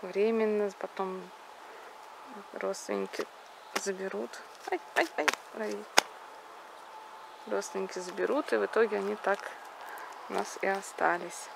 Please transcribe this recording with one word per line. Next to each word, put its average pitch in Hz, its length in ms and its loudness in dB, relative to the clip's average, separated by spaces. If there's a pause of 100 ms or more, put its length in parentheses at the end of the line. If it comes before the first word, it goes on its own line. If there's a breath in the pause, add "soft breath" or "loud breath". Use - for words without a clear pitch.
Временно. 208 720 6
Потом 185 500 -4 (1300 loud breath)
родственники 196 720 0 (560)
заберут. 196 480 -2 (420)
Ай, 370 80 2 (160)
ай, 339 120 6 (100)
ай, 311 100 6 (280)
рави. 104 280 -4 (1600)
Родственники 196 500 0
заберут, 185 560 2
и 226 40 6
в 208 80 6
итоге 214 320 6
они 202 180 2
так 196 240 2 (920 loud breath)
у - 40 -2
нас 202 280 0
и 196 60 4
остались. 175 880 2